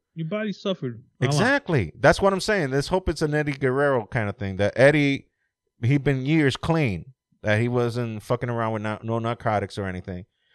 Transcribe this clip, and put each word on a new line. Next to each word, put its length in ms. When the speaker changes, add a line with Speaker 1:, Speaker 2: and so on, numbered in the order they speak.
Speaker 1:
Your 140
body 240
suffered 480
a 40
lot. 80
Speaker 2:
Exactly. 640
That's 240
what 120
I'm 80
saying. 320
Let's 160
hope 200
it's 140
an 120
Eddie 180
Guerrero 540
kind 220
of 80
thing. 200
That 200
Eddie, 520
he 140
been 300
years 300
clean. 560
That 180
he 80
wasn't 560
fucking 260
around 220
with 100
no, 220
no 160
narcotics 580
or 80
anything. 380